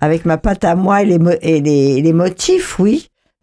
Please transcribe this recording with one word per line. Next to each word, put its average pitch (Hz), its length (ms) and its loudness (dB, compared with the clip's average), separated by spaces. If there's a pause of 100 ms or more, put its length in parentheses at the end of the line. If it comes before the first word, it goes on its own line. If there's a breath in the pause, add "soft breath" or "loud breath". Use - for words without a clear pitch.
Avec 165 240 0
ma 160 140 0
pâte 202 240 -4
à 170 100 0
moi 196 300 0
et - 20 0
les 175 140 2
mo-, 170 240 2
et 160 180 0
les, 139 400 2
les 160 120 2
motifs, 185 640 -2
oui. 220 300 0 (340)